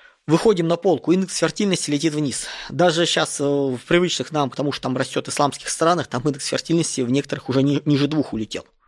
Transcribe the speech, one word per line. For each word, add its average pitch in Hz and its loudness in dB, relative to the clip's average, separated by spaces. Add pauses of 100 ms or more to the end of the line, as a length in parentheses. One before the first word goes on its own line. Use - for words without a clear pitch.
(280)
Выходим 170 4
на 170 2
полку, 165 2
индекс 185 0
фертильности 170 0
летит 147 0
вниз. 147 -4 (220)
Даже 165 2
щас, - 0
э, 147 -2
в 139 0
привычных 170 0
нам 147 0
к - -12
тому, 143 -2
что - -12
там 131 -2
растет - -4
исламских - -2
странах, 165 2
там 127 -4
индекс 139 -2
фертильности 156 -2
в 120 -2
некоторых - -2
уже 135 2
ни-, 139 2
ниже 147 4
двух 151 -2
улетел. - -8 (220)